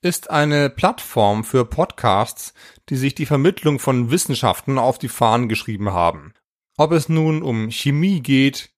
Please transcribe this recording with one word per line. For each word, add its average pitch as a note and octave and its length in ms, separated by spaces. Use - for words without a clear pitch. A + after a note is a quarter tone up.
ist - 260
eine D3 400
Plattform A2 720
für B2+ 220
Podcasts, - 880
die C#3 80
sich C3+ 200
die D3+ 100
Vermittlung D3 540
von B2 320
Wissenschaften C3+ 680
auf B2+ 220
die - 100
Fahnen A#2 400
geschrieben G#2 420
haben. E2+ 420
Ob D3+ 140
es D#3+ 180
nun D#3+ 320
um A2+ 300
Chemie D3+ 500
geht C3+ 560